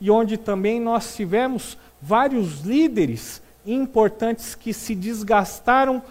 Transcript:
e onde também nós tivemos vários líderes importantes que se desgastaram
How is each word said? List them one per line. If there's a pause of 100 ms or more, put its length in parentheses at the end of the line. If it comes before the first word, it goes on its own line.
e
onde
também
nós
tivemos (240)
vários
líderes (240)
importantes
que
se
desgastaram